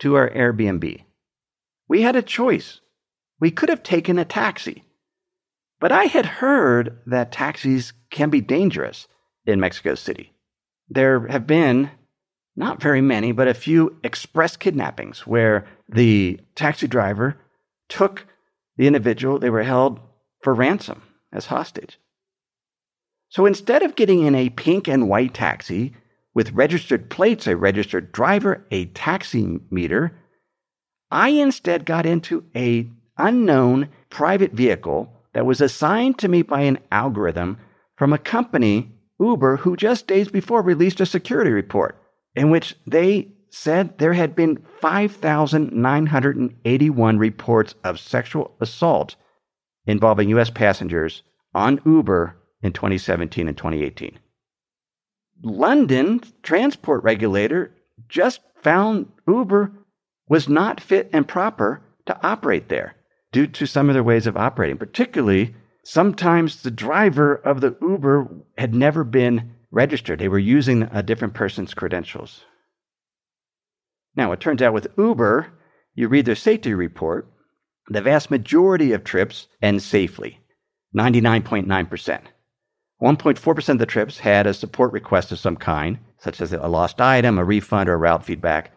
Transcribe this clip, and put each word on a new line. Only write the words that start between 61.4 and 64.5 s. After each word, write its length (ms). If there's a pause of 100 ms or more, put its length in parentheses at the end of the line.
to 180
operate 440
there 260 (380)
due 160
to 180
some 240
of 40
their 100
ways 240
of 80
operating. 420